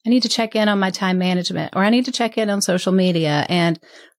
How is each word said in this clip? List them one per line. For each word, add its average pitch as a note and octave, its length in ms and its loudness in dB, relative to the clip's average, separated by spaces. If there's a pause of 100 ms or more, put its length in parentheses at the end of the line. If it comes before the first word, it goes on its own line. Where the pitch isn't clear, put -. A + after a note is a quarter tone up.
I A3+ 60 0
need B3 140 4
to A3+ 40 -2
check A3 260 -2
in G#3+ 140 2
on G3+ 100 2
my F#3+ 120 0
time F#3 260 -2
management, F3+ 580 -2
or F#3+ 80 0
I G#3 60 2
need A#3+ 180 2
to B3+ 60 -6
check A#3 240 -4
in G#3+ 140 0
on G3+ 100 0
social F#3 320 0
media, E3+ 560 2
and E3+ 300 0 (400)